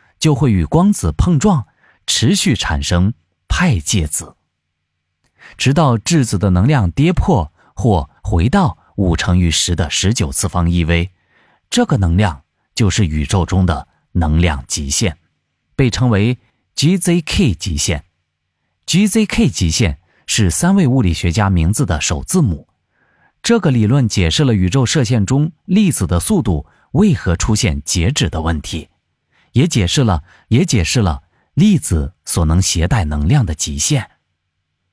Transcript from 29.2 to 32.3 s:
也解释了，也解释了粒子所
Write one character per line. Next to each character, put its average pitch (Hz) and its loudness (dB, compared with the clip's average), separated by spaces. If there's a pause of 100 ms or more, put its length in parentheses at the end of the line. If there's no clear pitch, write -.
也 147 2
解 107 0
释 139 0
了， 92 0 (260)
也 135 2
解 113 0
释 110 -2
了 80 -2 (280)
粒 190 4
子 73 -4 (100)
所 - -2